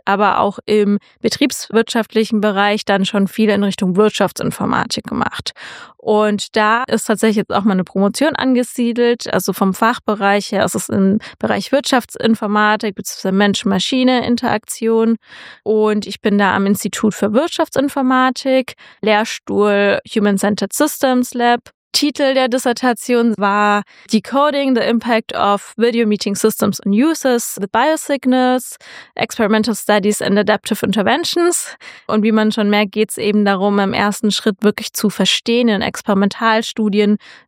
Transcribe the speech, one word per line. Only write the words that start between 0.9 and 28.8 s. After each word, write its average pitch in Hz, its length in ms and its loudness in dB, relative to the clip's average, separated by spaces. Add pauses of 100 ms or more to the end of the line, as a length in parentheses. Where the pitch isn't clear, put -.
betriebswirtschaftlichen 226 1200 -2
Bereich 208 460 0
dann 196 180 2
schon 196 240 0
viel 220 220 2
in 202 140 2
Richtung 185 320 -2
Wirtschaftsinformatik - 1080 0
gemacht. - 460 -6 (480)
Und 214 580 0
da 220 280 2
ist 226 200 -2
tatsächlich 214 320 0
jetzt 208 160 -2
auch 196 120 0
meine 185 200 2
Promotion 202 500 0
angesiedelt. 240 1000 0
Also 185 200 -2
vom 190 220 0
Fachbereich 208 760 0
her 208 140 0
ist 185 100 -2
es - 140 -6
im 196 300 2 (200)
Bereich 214 320 -4
Wirtschaftsinformatik 214 1200 0
beziehungsweise - 380 -6
Mensch-Maschine-Interaktion. 226 1800 0 (480)
Und 214 420 0
ich - 140 -12
bin 202 180 2
da 202 180 2
am 196 100 0
Institut 202 480 -2
für 208 200 -2
Wirtschaftsinformatik, 262 1400 0 (280)
Lehrstuhl 202 1040 0
Human-Centered 202 640 0
Systems 254 640 0
Lab. 240 260 2 (340)
Titel 285 380 0
der 262 160 2
Dissertation 240 880 0
war 208 460 2 (280)
Decoding 277 640 0
the 226 60 2
Impact 226 560 0
of - 400 0
Video 233 300 2
Meeting 208 280 -2
Systems 214 520 0
on 196 40 2
Users, 254 680 0
the 196 100 -4
Biosignals, 254 1080 0 (380)